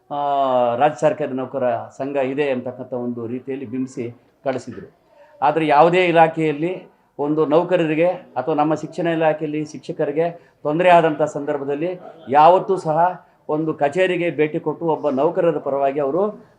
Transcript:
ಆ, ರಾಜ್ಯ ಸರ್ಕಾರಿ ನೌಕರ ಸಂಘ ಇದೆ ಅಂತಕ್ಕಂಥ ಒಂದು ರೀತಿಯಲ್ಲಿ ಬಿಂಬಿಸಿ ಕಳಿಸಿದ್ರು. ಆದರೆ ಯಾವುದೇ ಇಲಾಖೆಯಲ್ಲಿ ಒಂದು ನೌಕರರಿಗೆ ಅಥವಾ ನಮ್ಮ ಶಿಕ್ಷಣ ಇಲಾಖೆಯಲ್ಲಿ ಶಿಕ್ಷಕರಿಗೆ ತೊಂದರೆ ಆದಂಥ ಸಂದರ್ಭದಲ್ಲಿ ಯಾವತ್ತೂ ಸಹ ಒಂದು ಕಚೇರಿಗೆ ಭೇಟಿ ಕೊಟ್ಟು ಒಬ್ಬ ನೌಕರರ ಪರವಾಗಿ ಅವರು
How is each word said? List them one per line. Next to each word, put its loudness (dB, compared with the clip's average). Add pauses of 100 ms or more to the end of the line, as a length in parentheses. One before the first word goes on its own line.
(100)
ಆ, 0
ರಾಜ್ಯ 2
ಸರ್ಕಾರಿ 0
ನೌಕರ -4
ಸಂಘ -6
ಇದೆ -2
ಅಂತಕ್ಕಂಥ -8
ಒಂದು -6
ರೀತಿಯಲ್ಲಿ -8
ಬಿಂಬಿಸಿ -8 (240)
ಕಳಿಸಿದ್ರು. -8 (440)
ಆದರೆ 2
ಯಾವುದೇ 6
ಇಲಾಖೆಯಲ್ಲಿ 2 (300)
ಒಂದು 0
ನೌಕರರಿಗೆ 2
ಅಥವಾ -4
ನಮ್ಮ 0
ಶಿಕ್ಷಣ -6
ಇಲಾಖೆಯಲ್ಲಿ -2
ಶಿಕ್ಷಕರಿಗೆ -6 (100)
ತೊಂದರೆ 2
ಆದಂಥ 6
ಸಂದರ್ಭದಲ್ಲಿ -4 (280)
ಯಾವತ್ತೂ 6
ಸಹ 0 (220)
ಒಂದು -2
ಕಚೇರಿಗೆ 0
ಭೇಟಿ 0
ಕೊಟ್ಟು -4
ಒಬ್ಬ 0
ನೌಕರರ 2
ಪರವಾಗಿ -2
ಅವರು -2 (120)